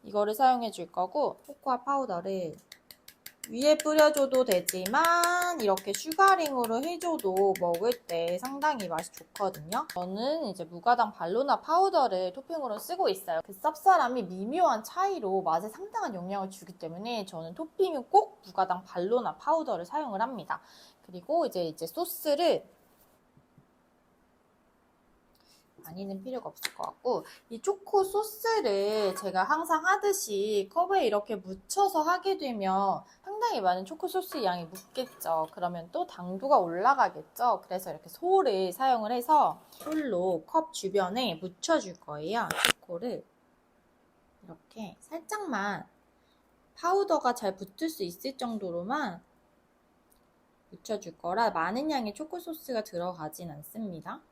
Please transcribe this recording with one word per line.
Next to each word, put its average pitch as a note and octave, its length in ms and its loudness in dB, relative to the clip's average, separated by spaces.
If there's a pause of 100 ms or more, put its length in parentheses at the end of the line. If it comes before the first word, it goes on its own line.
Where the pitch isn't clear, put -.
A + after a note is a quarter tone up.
이거를 G#3 300 0
사용해 B3 360 4
줄 F3 220 -12
거고, A#3+ 540 -2
코코아 C4 360 -4
파우더를 F#3+ 720 -4 (920)
위에 C#4+ 280 4
뿌려줘도 D4 640 6
되지만 E4 1160 2
이렇게 G3 340 0
슈가링으로 D4 880 2
해줘도 B3 760 0
먹을 F3+ 480 0
때 E3+ 320 -2
상당히 C4+ 500 -2
맛이 E3 240 -6
좋거든요. F#3 840 -6
저는 A3+ 500 -4
이제 G#3 200 -6
무가당 G#3+ 500 2
발로나 A3 480 0
파우더를 C4+ 720 2
토핑으로 C4+ 440 -6
쓰고 F4+ 300 -2
있어요. E3 360 -2
그 G3 140 -16
쌉싸람이 C4+ 720 4
미묘한 A3 560 0
차이로 C4 580 -2
맛에 F3 280 0
상당한 F#4 440 -6
영향을 F#3+ 360 -6
주기 F3+ 280 -18
때문에 G3 460 -8
저는 E3 300 -12
토핑은 D#4+ 560 -2
꼭 - 340 4
무가당 F#3 400 -2
발로나 G3 520 -2
파우더를 C4+ 500 0
사용을 B3 340 -4
합니다. A3+ 400 -4 (460)
그리고 C4+ 400 -2
이제, F3 180 -2
이제 D#3+ 220 -6
소스를 D#4 840 0 (3250)
많이는 F#3+ 380 -10
필요가 B3 280 -8
없을 - 240 -12
것 - 80 -8
같고, - 420 -4 (240)
이 - 140 -12
초코 G4 420 2
소스를 G#3+ 1120 0
제가 F#3 280 0
항상 D#4+ 420 0
하듯이 A3 840 0
컵에 F#4 360 2
이렇게 G#3 300 0
묻혀서 D4+ 680 0
하게 F4+ 340 0
되면 G3 680 0 (200)
상당히 G#4 400 -2
많은 F#3 240 2
초코 D#4+ 200 -8
소스 F4+ 380 -4
양이 F3 220 -2
묻겠죠. E3 840 -4
그러면 F3 380 -6
또 E4+ 160 -2
당도가 G3 520 2
올라가겠죠. G3+ 1040 2
그래서 F#3 260 -6
이렇게 D#3 200 -12
솔을 B3+ 640 4
사용을 A#3+ 380 2
해서 B3 580 4
솔로 A#3+ 760 -2
컵 D#4+ 280 0
주변에 G3 600 0
묻혀줄 F#3 640 -2
거예요. E3 500 -4 (160)
초코를 G3 580 -4 (1160)
이렇게 F#3+ 580 -16
살짝만 C4 840 -4 (880)
파우더가 E4+ 600 2
잘 F#3+ 220 -4
붙을 B3 320 -6
수 D#4+ 140 -6
있을 F#3+ 340 -8
정도로만 G#3 840 -6 (1500)
묻혀줄 F#3 460 -8
거라 G3+ 340 0
많은 G3+ 400 -2
양의 A#3 220 -2
초코 D#4 260 -10
소스가 C#4 460 -6
들어가진 E3+ 640 -8
않습니다. F#3 720 -10 (120)